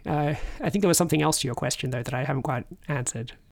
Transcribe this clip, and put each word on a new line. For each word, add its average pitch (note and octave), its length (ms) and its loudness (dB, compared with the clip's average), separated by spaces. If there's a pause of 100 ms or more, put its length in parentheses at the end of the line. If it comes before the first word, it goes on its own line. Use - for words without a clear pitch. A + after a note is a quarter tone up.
uh, D3 300 0 (260)
I A#3+ 80 -2
think G3+ 120 2
there F#3+ 80 6
was E3 80 6
something D#3+ 240 4
else D3+ 180 4
to - 80 -2
your A#2+ 80 -2
question, C3 340 -2
though, B2 140 -2
that B2+ 100 -8
I B2+ 100 0
haven't C3+ 200 -2
quite B2 220 -2 (220)
answered. B2 460 -4 (180)